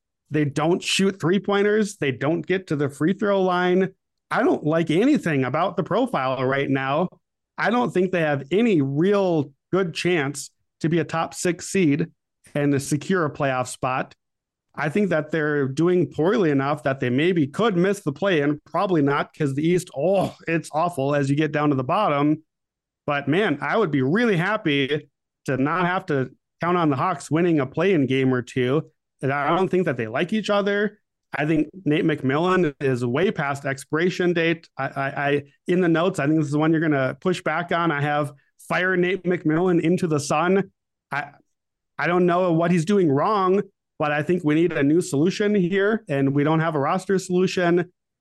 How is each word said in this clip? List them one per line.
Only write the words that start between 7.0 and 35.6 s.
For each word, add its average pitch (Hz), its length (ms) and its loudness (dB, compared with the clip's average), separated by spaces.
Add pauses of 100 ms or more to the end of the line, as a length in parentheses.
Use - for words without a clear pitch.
I 160 120 0
don't 233 220 0
think 185 200 0
they 185 80 -2
have 147 320 0
any 202 300 2
real 165 720 0 (180)
good 180 220 -2
chance 151 580 -2 (300)
to 165 80 0
be 165 100 2
a 151 60 0
top 165 280 -4
six - 360 -4
seed 165 380 0 (460)
and 143 200 0
to 139 80 0
secure 160 420 -2
a 143 80 -2
playoff 131 360 -2
spot. - 480 -6 (600)
I 143 140 -4
think 202 220 0
that 151 200 -2
they're 147 340 0
doing 156 460 0
poorly 170 400 2
enough 143 320 -2
that 135 160 -2
they 123 100 -2
maybe 151 380 2
could 196 300 -2
miss 196 240 0
the 151 100 -4
play-in. 147 540 0
Probably 180 360 0
not, 143 320 0
'cause 139 220 -4
the 151 100 -2
East, 170 320 0
oh, 185 380 0 (100)
it's 165 280 -4
awful 147 420 -2
as 143 140 0
you 143 80 0
get 151 160 -2
down 151 160 0
to 143 60 2
the 131 100 -2
bottom. 156 580 0 (600)
But, 143 240 -2
man, 170 320 0
I 151 160 -2
would 196 140 0
be 143 100 0
really 196 340 2
happy 156 720 -2 (360)
to 139 100 -2
not 156 300 0
have 185 220 -2
to 139 240 -2 (280)
count 175 160 0
on 165 140 2
the 135 80 0
Hawks 170 340 -4
winning 165 300 2
a 131 40 0
play-in 160 420 0
game 131 260 2
or 123 80 0
two. 131 500 -2 (280)
And 135 140 -2
I 143 220 0
don't 185 120 2
think 180 180 0
that 139 120 -2
they 117 100 -4
like 143 240 -4
each 214 200 -2
other. 202 480 0 (360)
I 151 120 -2
think 156 220 0 (160)
Nate 147 200 2
McMillan 156 760 0
is 131 240 0
way 143 280 0
past 143 340 -6
expiration 165 640 -2
date. 165 460 -2
I, 135 80 -4
I, 139 220 -6
I, 143 360 -2 (220)